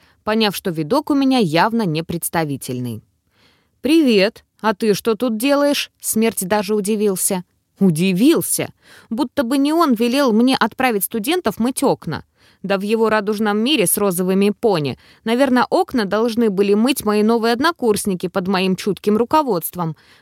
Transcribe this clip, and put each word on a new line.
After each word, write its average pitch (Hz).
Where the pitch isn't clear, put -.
поняв, 214
что -
видок 165
у 302
меня 262
явно 208
непредставительный. 147
«Привет! 254
А 214
ты 214
что 220
тут 226
делаешь?» 285
Смерть 220
даже 208
удивился. 202
Удивился! 190
Будто 247
бы 247
не 285
он 320
велел 240
мне 247
отправить 233
студентов 240
мыть 247
окна. 165
Да 196
в 190
его 220
радужном 214
мире 226
с -
розовыми 190
пони, 165
наверное, 247
окна 269
должны 220
были 196
мыть 233
мои 208
новые 233
однокурсники 226
под 185
моим 190
чутким 208
руководством. 214